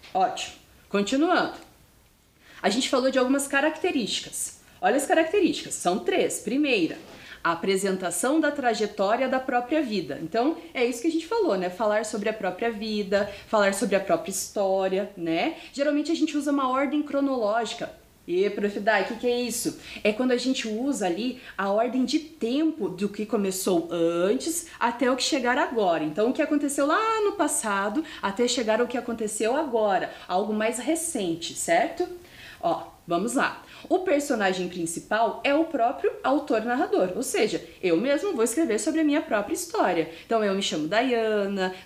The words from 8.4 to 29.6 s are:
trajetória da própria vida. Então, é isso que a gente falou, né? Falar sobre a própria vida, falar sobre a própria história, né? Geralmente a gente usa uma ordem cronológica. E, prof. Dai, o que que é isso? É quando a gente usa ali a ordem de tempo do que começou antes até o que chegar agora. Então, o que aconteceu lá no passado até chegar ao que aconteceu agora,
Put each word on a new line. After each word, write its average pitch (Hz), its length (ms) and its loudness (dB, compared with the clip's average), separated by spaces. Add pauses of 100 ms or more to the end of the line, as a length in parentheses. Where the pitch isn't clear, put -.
trajetória 226 800 0
da 262 100 2
própria 254 440 0
vida. 165 360 -4
Então, 233 380 0 (160)
é 254 100 0
isso 247 180 0
que 339 60 -2
a 320 40 2
gente 320 160 -2
falou, 392 280 2
né? 180 140 -2
Falar 214 360 0
sobre 220 220 -4
a 220 60 0
própria 220 380 -4
vida, 208 600 -2 (160)
falar 202 280 4
sobre 196 200 2
a 190 40 4
própria 180 320 0
história, 190 840 0
né? 175 420 -2 (140)
Geralmente 294 400 0
a 330 40 2
gente 294 200 2
usa 294 160 -2
uma 277 180 2
ordem 277 340 2
cronológica. 240 880 -2 (380)
E, 185 220 2
prof. 202 280 -2
Dai, 208 220 4
o 185 40 0
que 226 100 -6
que 247 120 -2
é 240 140 2
isso? - 380 -4 (240)
É 214 100 4
quando 254 160 0
a 247 80 4
gente 254 300 -2
usa 214 400 -2
ali 208 340 -2 (160)
a 196 140 0
ordem 240 340 2
de 311 140 0
tempo 302 680 -2
do 185 220 -4
que 214 160 -6
começou 190 680 0
antes 175 760 0 (120)
até 240 300 2
o 269 60 2
que 254 80 -2
chegar 247 340 0
agora. 208 460 2
Então, 208 260 0
o 262 40 0
que 302 100 0
aconteceu 285 420 0
lá 440 380 2
no 403 80 2
passado 226 720 0 (160)
até 214 260 0
chegar 220 320 0
ao 240 80 2
que 247 120 -6
aconteceu 226 560 -2
agora, 220 580 0 (140)